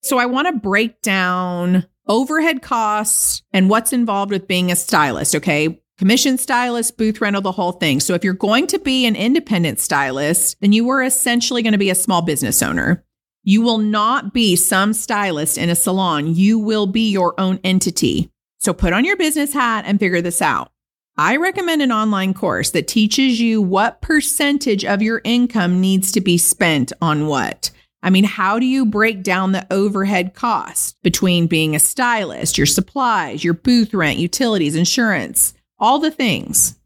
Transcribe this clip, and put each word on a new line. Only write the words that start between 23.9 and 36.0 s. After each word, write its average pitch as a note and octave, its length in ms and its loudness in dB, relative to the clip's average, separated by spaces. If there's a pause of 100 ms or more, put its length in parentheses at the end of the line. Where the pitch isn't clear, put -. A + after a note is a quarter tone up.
percentage C#4+ 840 0
of G3+ 200 0
your A3+ 200 -2
income A3+ 560 2
needs F#3+ 340 2
to A#3 80 2
be F3+ 180 2
spent D#3+ 520 0 (100)
on D3+ 260 0
what. - 420 -4 (320)
I F3+ 80 -2
mean, F#3+ 160 6
how G3+ 340 -2
do C4 60 0
you C4 200 2
break G#3 380 0
down F#3+ 300 0
the F#3+ 180 -4
overhead G3 640 0
cost - 680 -6
between F3 440 2
being D#3+ 260 0
a D3+ 60 -2
stylist, G#3 760 -2
your - 100 2
supplies, F#3+ 800 -2
your E3+ 80 2
booth A#3 400 2
rent, E3 260 0
utilities, F3+ 560 0
insurance, F3 800 0 (260)
all B3+ 200 2
the D#4 120 0